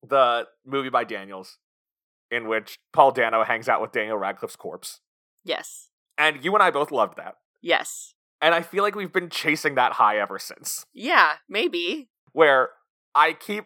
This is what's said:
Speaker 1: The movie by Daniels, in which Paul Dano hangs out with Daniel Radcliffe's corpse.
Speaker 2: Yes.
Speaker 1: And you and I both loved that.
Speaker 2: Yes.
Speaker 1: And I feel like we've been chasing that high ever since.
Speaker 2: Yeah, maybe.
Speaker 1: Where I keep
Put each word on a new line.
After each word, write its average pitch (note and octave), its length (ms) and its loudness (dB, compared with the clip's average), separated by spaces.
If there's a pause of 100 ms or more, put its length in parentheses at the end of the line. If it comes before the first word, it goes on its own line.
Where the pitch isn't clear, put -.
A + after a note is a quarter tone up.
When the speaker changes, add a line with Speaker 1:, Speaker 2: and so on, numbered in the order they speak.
Speaker 1:
The A#2+ 400 2 (200)
movie C3 240 -4
by A#2+ 140 0
Daniels, G2 540 -14 (720)
in A#2 180 -4
which A2 300 -4 (160)
Paul C3+ 180 6
Dano A2+ 320 0
hangs A2+ 240 -4
out A#2+ 140 2
with A2 100 -8
Daniel A2 260 -4
Radcliffe's F#2+ 380 -8
corpse. - 440 -14 (440)
Speaker 2:
Yes. - 440 -10 (280)
Speaker 1:
And D3+ 280 0
you F#3 100 -2
and G#3 80 4
I F3+ 80 4
both D3 200 -2
loved A2+ 280 0
that. - 180 -16 (240)
Speaker 2:
Yes. - 540 -4 (260)
Speaker 1:
And E3 140 4
I E3+ 80 -2
feel F#3 200 -4
like G3+ 120 0
we've G3 180 -8
been F3 180 -2
chasing D3 440 -2
that B2 200 2
high G#2+ 240 4
ever G2 200 -4
since. - 460 -12 (100)
Speaker 2:
Yeah, G#3 400 2 (140)
maybe. G#3 600 -4 (240)
Speaker 1:
Where C#3 380 6 (440)
I D#3 180 4
keep G#3 340 -8